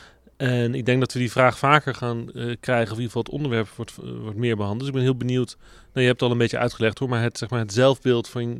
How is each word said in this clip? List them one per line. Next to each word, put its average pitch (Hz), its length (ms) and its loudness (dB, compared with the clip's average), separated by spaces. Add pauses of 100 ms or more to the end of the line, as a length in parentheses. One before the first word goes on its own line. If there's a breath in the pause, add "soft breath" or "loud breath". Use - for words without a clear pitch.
(360 loud breath)
En 123 380 0
ik 123 120 -4
denk 127 140 4
dat 127 120 0
we 127 60 -6
die 123 120 -2
vraag 127 280 4
vaker 139 360 4
gaan, 117 380 -8
eh, 120 280 -8
krijgen, 117 320 0
of 110 60 -8
in 120 40 -4
ieder 123 40 -4
geval 117 160 -4
het - 100 -8
onderwerp 123 440 -2
wordt, - 160 -12 (100)
eh, 123 80 -12 (100)
wordt 107 160 -10
meer 117 200 0
behandeld. 104 240 -4
Dus 139 80 -6
ik 135 60 -6
ben 131 100 0
heel 127 120 2
benieuwd, 123 420 -2
nou, - 340 -20
je 135 140 -2
hebt 123 140 4
het - 20 0
al 123 80 4
een 120 80 2
beetje 117 200 2
uitgelegd 117 400 0
hoor, 131 100 -4
maar 117 140 0
het, 117 160 -2
zeg 110 120 -8
maar, 120 100 -2
het 104 120 -4
zelfbeeld 127 560 4
van, 120 320 -6